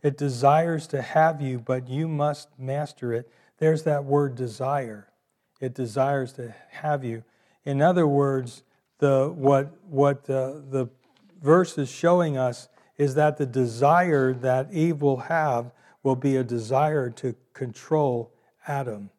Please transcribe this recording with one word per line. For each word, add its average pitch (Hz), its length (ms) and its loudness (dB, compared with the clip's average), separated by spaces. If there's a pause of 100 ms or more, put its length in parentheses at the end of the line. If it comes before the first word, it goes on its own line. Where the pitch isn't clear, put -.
It 143 160 0
desires 147 680 2
to 135 160 -6
have 156 400 2
you, 127 160 -4
but 127 300 -4
you 151 200 -4
must 147 400 -4 (100)
master 131 540 -6
it.'" 117 180 -4 (280)
There's 156 240 2
that 147 220 0
word 139 320 2
desire. 123 720 -6 (520)
It 127 140 -6
desires 131 600 -2
to 117 200 -14 (160)
have 147 340 -4
you. 113 200 -8 (400)
In 139 180 0
other 175 240 4
words, 139 560 0 (360)
the, 139 360 4
what, 143 500 2
what, 143 460 0
uh, 135 220 -2 (180)
the 131 180 -2 (540)
verse 175 340 4
is 139 120 -2
showing 170 480 2
us 127 320 -4 (280)
is 143 200 0
that 151 200 2
the 143 100 -2
desire 131 840 2
that 131 400 -2
Eve 160 300 0
will 139 160 2
have 127 540 -2 (300)
will 135 140 2
be 135 200 0
a 127 80 0
desire 127 680 -2
to 117 240 -8 (180)
control 127 800 -2 (340)
Adam. 120 520 -8